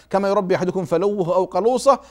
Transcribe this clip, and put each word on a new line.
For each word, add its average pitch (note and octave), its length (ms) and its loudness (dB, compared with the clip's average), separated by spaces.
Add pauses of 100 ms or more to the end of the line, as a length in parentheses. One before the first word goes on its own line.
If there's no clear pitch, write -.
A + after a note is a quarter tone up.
(100)
كما G3 180 0
يربي G3 280 0
أحدكم F3+ 280 -4
فلوه F3+ 500 -2
أو F#3 100 2
قلوصه A#3 560 2 (100)